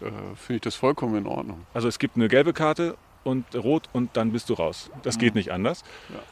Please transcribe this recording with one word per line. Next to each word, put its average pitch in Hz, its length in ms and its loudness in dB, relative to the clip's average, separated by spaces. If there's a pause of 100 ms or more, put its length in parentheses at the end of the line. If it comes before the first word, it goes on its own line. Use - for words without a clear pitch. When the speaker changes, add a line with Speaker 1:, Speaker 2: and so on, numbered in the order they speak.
Speaker 1:
äh, 104 100 -8 (260)
finde - 200 -6
ich 110 60 -2
das 113 120 -4
vollkommen 131 420 2
in 101 100 0
Ordnung. - 480 -6
Speaker 2:
Also 117 140 0
es 113 100 -4
gibt - 180 -2
eine 113 120 4
gelbe 143 240 6
Karte 160 440 0 (280)
und 131 200 -2 (100)
rot 120 380 0
und 123 240 -2
dann 113 160 2
bist 117 180 -4
du 117 40 4
raus. - 360 -4 (120)
Das 117 160 -2
geht 113 160 6
Speaker 1:
Mhm. 113 40 4
Speaker 2:
nicht 95 140 -2
anders. 104 320 -2 (280)
Speaker 1:
Ja. - 80 -12 (120)